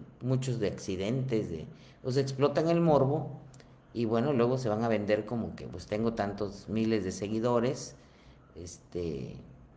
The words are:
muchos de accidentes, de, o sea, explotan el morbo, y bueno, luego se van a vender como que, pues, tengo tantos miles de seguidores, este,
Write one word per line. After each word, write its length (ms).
muchos 380
de 80
accidentes, 800
de, 180
o 80
sea, 120
explotan 460
el 120
morbo, 580
y 120
bueno, 280
luego 240
se 120
van 140
a 40
vender 380
como 300
que, 120
pues, 180
tengo 280
tantos 560
miles 340
de 80
seguidores, 840
este, 800